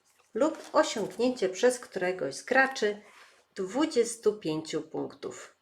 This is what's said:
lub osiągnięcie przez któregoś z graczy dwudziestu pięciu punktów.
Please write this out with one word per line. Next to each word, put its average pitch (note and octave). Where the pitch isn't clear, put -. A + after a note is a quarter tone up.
lub D4
osiągnięcie A#3+
przez B3
któregoś F#3
z -
graczy B3+
dwudziestu A3
pięciu D#3
punktów. -